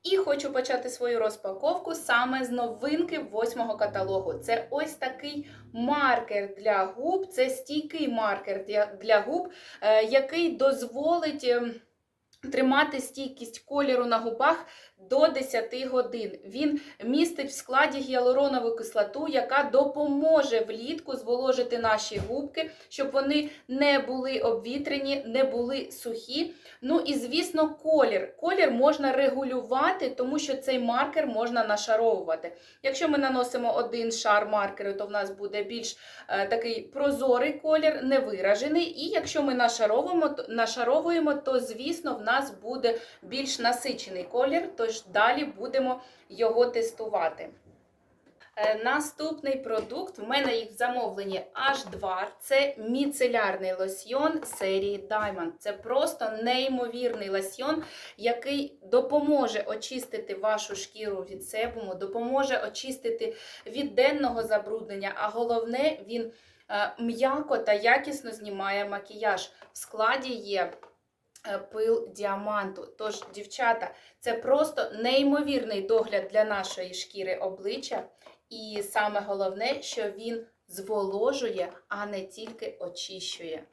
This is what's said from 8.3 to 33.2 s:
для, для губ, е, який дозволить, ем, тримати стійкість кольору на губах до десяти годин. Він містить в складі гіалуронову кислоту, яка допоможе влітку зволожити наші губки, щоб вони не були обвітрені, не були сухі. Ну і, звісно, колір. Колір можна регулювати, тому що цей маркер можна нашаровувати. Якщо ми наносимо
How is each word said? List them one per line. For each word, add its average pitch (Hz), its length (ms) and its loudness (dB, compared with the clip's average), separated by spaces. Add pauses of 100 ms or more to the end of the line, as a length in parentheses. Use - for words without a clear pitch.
для, 208 200 2
для 208 340 4
губ, 294 300 -2 (320)
е, 220 220 6
який 277 460 4
дозволить, 277 920 0
ем, 240 300 2 (760)
тримати 269 480 4
стійкість 262 600 -10
кольору 262 460 2
на 233 120 2
губах 247 480 2 (440)
до 302 180 6
десяти 254 580 -2
годин. 240 600 -2
Він 294 360 0 (220)
містить 285 460 2
в - 40 -10
складі 277 460 2
гіалуронову 254 760 2
кислоту, 226 520 -2
яка 269 440 2
допоможе 285 880 4
влітку 233 560 -6
зволожити 240 640 0
наші 214 520 0
губки, 285 400 -4 (200)
щоб 277 220 -4
вони 285 380 2 (180)
не 277 320 4
були 262 400 -4
обвітрені, 277 880 -2
не 247 180 2
були 247 480 -2
сухі. 247 600 -6 (280)
Ну 285 180 2
і, 285 140 -2
звісно, 302 680 0
колір. 262 540 4
Колір 339 340 4
можна 277 400 4
регулювати, 262 1000 2
тому 254 300 -2
що 262 180 -2
цей 254 220 -2
маркер 269 480 0
можна 226 400 0
нашаровувати. 208 840 2 (320)
Якщо 269 260 0
ми 285 80 4
наносимо 247 560 2